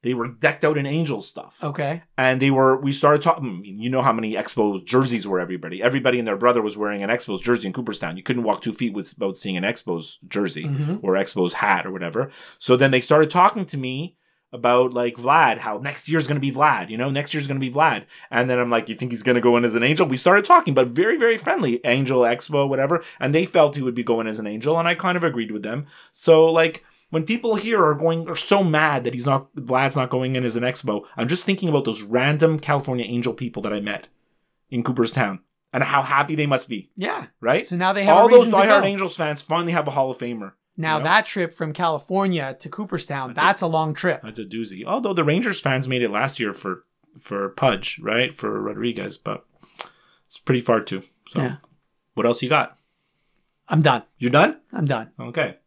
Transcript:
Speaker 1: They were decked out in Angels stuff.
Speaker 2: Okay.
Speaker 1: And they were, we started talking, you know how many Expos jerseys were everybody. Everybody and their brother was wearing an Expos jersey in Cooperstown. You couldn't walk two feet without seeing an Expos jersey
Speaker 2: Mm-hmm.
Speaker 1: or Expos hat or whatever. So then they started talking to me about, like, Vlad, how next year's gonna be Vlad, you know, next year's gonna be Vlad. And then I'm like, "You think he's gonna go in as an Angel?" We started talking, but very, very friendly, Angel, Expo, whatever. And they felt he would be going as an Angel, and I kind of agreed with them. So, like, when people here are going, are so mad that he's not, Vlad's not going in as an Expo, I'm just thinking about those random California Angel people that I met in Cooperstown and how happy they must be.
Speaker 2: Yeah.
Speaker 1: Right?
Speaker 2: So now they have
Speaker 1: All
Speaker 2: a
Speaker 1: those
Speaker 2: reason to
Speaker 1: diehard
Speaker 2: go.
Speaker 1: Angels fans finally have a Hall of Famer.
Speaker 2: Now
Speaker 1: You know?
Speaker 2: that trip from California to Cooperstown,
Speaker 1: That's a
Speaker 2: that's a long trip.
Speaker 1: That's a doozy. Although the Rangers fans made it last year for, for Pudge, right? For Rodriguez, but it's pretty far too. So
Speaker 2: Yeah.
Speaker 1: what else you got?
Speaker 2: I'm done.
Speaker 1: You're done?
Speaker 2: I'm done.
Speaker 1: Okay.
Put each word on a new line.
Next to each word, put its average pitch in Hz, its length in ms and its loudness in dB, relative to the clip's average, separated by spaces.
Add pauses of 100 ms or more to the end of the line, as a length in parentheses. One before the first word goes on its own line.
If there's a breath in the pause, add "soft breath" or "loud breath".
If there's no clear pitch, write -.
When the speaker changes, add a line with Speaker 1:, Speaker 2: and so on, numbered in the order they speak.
Speaker 1:
They 120 120 -2
were 117 140 -4
decked 143 380 -2
out 151 120 2
in 139 80 -2
Angels 139 440 -4
stuff. - 340 -14
Speaker 2:
Okay. 151 400 -6 (140)
Speaker 1:
And 131 240 2
they 139 100 4
were, 131 300 6
we 139 100 -2
started 147 300 4
talking, 131 420 -2
you 104 260 -8
know 131 120 0
how 131 100 4
many 113 220 -2
Expos 104 520 -2
jerseys 123 400 0
were 95 140 -2
everybody. 87 420 -8
Everybody 123 380 0
and 113 80 -4
their 101 100 0
brother 120 240 4
was 104 160 -4
wearing 104 240 -4
an 98 80 -4
Expos 110 320 -4
jersey 107 260 0
in 92 60 -6
Cooperstown. 98 440 -8
You 95 60 -16
couldn't 120 200 -2
walk 107 180 -2
two 110 120 -6
feet 110 200 -6
without 98 440 -6
seeing 98 180 -6
an 90 80 -4
Expos 90 520 -6 (120)
jersey 82 380 -4
Speaker 2:
Mm-hmm. 131 360 -4
Speaker 1:
or 95 120 0
Expos 95 400 0
hat 95 320 0
or 95 80 -8
whatever. 92 360 -6 (280 loud breath)
So - 180 4
then 135 160 4
they 131 100 4
started 151 280 4
talking 190 380 2
to 147 100 -8
me 131 400 -8 (340)
about, 123 420 2
like, 120 220 -2
Vlad, 131 440 4
how 107 180 -6
next 139 320 -10
year's 156 160 0
gonna 143 140 -2
be 139 120 -2
Vlad, 123 380 2
you 110 80 -8
know, 131 140 -2
next 143 240 -4
year's 143 100 -4
gonna 139 140 -4
be 131 120 -4
Vlad. 139 340 0 (260 loud breath)
And 123 180 0
then 123 80 2
I'm 120 140 0
like, 113 180 0
"You 110 60 -6
think 123 160 -8
he's 113 100 -8
gonna 123 180 4
go 120 180 6
in 120 60 2
as 113 120 0
an 117 80 2
Angel?" 151 240 2
We 131 100 -2
started 196 260 4
talking, 165 300 4
but 131 140 4
very, 185 320 0
very 233 180 2
friendly, 185 480 -2
Angel, 127 360 2
Expo, 139 460 0
whatever. 139 360 0 (160 loud breath)
And 131 160 -2
they 170 100 2
felt 151 300 4
he 143 80 -6
would 127 100 -2
be 120 80 -6
going 113 240 0
as 110 140 -6
an 107 80 -8
Angel, 123 320 -2
and 170 80 0
I 170 80 0
kind 180 200 -2
of 170 80 -2
agreed 117 280 -2
with 107 100 -8
them. 120 240 -8 (280 loud breath)
So, 160 340 6
like, 165 360 2 (280 soft breath)
when 160 140 -2
people 226 320 0
here 202 280 2
are 151 80 4
going, 165 340 0
are 165 80 -8
so 202 280 2
mad 151 400 2
that 117 100 -2
he's 123 140 -4
not, 135 280 0
Vlad's 131 400 0
not 127 140 0
going 131 260 -2
in 127 80 -2
as 117 120 -2
an 120 80 -2
Expo, 107 400 -4 (120)
I'm 117 120 -4
just 170 180 -2
thinking 190 240 0
about 143 160 2
those 110 160 -4
random 143 580 2
California 135 460 -2
Angel 117 300 -2
people 117 260 -8
that 104 120 -6
I 104 80 -6
met 101 260 -8 (640)
in 120 100 -2
Cooperstown 117 600 0 (300)
and 131 120 -2
how 139 180 2
happy 143 320 0
they 147 140 -2
must 135 200 0
be. 104 280 -10
Speaker 2:
Yeah. 208 320 -8 (120)
Speaker 1:
Right? 147 280 0
Speaker 2:
So 180 80 -6
now 185 180 0
they 196 120 0
have 165 120 8
Speaker 1:
All 226 120 10
Speaker 2:
a - 20 8
Speaker 1:
those 247 160 10
Speaker 2:
reason 220 60 0
to 196 140 6
Speaker 1:
diehard 202 140 8
Speaker 2:
go. 196 60 2
Speaker 1:
Angels 196 280 -4
fans 151 280 -4
finally 170 300 -2
have 156 140 0
a 139 40 -4
Hall 135 180 0
of 127 80 -8
Famer. 113 360 -10 (240)
Speaker 2:
Now 160 180 -2
Speaker 1:
You 151 80 -4
know? 156 60 -2
Speaker 2:
that 214 160 4
trip - 260 -4
from 156 220 -6
California 170 840 -2
to - 120 -12
Cooperstown, 143 640 -8
Speaker 1:
That's 143 60 -6
a 151 60 2
Speaker 2:
that's 196 180 2
a 175 40 0
long 160 260 -2
trip. 160 300 -4
Speaker 1:
That's 110 160 -14
a 107 60 -10
doozy. 101 400 -10
Although 196 260 -4
the 170 140 0
Rangers 196 340 0
fans 131 300 -2
made 127 120 -2
it 113 80 0
last 120 300 -4
year 104 140 -4
for, 92 320 -10 (340)
for 98 300 -6
Pudge, 107 520 -2
right? 110 300 -2
For 107 300 -6
Rodriguez, 104 560 -6
but - 280 -10 (840 loud breath)
it's - 100 -20
pretty 127 240 -2
far 113 180 2
too. 95 240 -8 (300)
So - 80 -2
Speaker 2:
Yeah. 127 140 -4 (580)
Speaker 1:
what 117 120 -2
else 120 160 2
you 131 60 -4
got? 143 300 0 (880)
Speaker 2:
I'm 160 140 2
done. 131 220 2 (140)
Speaker 1:
You're 123 140 -2
done? 170 280 4 (120)
Speaker 2:
I'm 156 140 -4
done. 117 340 -4
Speaker 1:
Okay. 117 480 -6